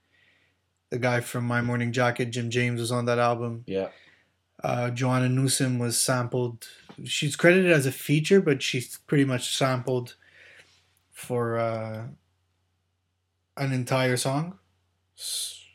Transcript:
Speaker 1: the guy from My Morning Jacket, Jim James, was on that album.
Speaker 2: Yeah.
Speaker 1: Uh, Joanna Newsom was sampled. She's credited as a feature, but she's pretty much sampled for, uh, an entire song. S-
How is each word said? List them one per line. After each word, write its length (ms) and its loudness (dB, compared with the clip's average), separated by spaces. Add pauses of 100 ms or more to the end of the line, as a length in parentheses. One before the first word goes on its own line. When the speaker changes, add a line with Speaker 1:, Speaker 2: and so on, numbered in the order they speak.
(920)
Speaker 1:
the 80 -4
guy 220 2
from 240 -6
My 160 0
Morning 320 -2
Jacket, 380 0
Jim 200 -4
James, 300 0
was 120 -4
on 140 -2
that 120 2
album. 480 0
Speaker 2:
Yeah. 220 -2 (720)
Speaker 1:
Uh, 280 -2
Joanna 380 0
Newsom 500 0
was 220 -2
sampled. 680 -2 (380)
She's 320 -4
credited 340 6
as 160 6
a 60 0
feature, 480 4
but 220 2
she's 440 -4
pretty 180 4
much 300 -2
sampled 600 0 (1000)
for, 460 -2
uh, 460 -4 (1500)
an 140 -2
entire 440 2
song. 420 -2 (600)
S- 440 -10 (120)